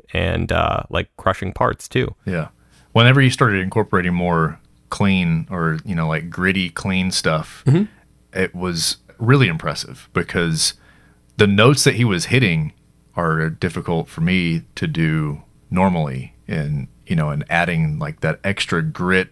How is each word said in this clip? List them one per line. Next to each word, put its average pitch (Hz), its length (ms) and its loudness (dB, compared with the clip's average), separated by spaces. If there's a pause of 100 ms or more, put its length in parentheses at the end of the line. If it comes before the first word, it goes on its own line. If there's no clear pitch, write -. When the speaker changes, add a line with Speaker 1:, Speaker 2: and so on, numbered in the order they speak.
(140)
Speaker 1:
and, 87 380 -2
uh, 82 380 0
like, - 280 -4
crushing 95 340 -4
parts, - 380 -4
too. - 260 -2 (100)
Speaker 2:
Yeah. 85 240 -4 (440)
Whenever 123 280 8
he 127 80 6
started 110 320 2
incorporating 92 520 0
more 85 460 0 (300)
clean 90 600 0
or, 82 360 -2
you 95 100 -4
know, 80 120 -2
like, 80 220 -4
gritty, 90 400 0
clean 92 420 -2
stuff, - 540 -2
Speaker 1:
Mm-hmm. 170 200 4 (480)
Speaker 2:
it 95 200 -2
was 87 440 -4 (200)
really 117 300 4
impressive - 680 -6
because 85 600 0 (640)
the 107 100 6
notes 110 380 6
that 120 100 4
he 117 80 0
was 95 220 0
hitting 87 480 2 (420)
are 80 340 0
difficult 82 600 -4
for - 120 -10
me 85 420 0 (120)
to 92 120 -4
do 78 540 -2 (280)
normally, 82 640 -2 (140)
and, 73 400 -4 (200)
you 90 80 -2
know, 76 140 0
and 73 200 -4
adding, 82 500 0
like, 76 220 -8
that 80 220 -2
extra 98 380 -2
grit 90 500 0